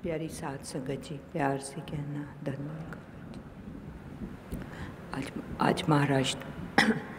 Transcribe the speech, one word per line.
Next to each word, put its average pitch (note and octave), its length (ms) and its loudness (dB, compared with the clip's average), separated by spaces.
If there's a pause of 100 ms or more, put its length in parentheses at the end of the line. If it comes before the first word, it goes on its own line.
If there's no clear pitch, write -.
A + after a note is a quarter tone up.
प्यारी D#3+ 260 0
साथ C#3+ 280 -4
संगत C3+ 460 -4
जी, D#3 120 -6
प्यार C#3 420 2
से - 240 -6
कहना, D3 600 -4
धन्यवाद। D3 560 -4 (2250)
आज, - 180 -4 (300)
आज - 280 6
महाराष्ट्र, C#3+ 1040 6 (260)